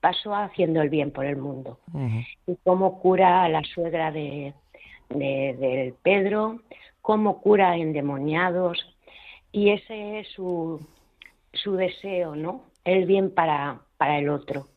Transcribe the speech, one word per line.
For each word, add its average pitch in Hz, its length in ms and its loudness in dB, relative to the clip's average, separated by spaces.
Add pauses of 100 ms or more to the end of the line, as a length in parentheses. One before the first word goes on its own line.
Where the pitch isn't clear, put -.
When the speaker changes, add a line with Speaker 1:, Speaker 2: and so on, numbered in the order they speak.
Speaker 1:
pasó 196 340 0
haciendo 180 480 0
el 147 60 0
bien 143 220 -2
por 135 160 -6
el 143 100 -4
mundo. 131 420 -10 (140)
Speaker 2:
Ujú. 123 280 -4 (260)
Speaker 1:
Y 180 180 -4
cómo 185 360 2
cura 185 440 6
a 170 60 2
la 160 120 0
suegra 160 480 -4
de, 147 440 -8 (560)
de, 135 480 -2
del 127 440 -2
Pedro, 208 580 2 (420)
cómo 214 400 2
cura 190 340 6
endemoniados, 160 1000 0 (760)
y 202 180 4
ese 208 500 -6
es 196 80 -16
su, 165 520 -6 (720)
su - 220 -4
deseo, 180 640 -4
¿no? 165 280 -8 (200)
El 185 220 2
bien 190 260 4
para, 147 480 -2 (160)
para 147 220 2
el 143 100 0
otro. 143 480 -6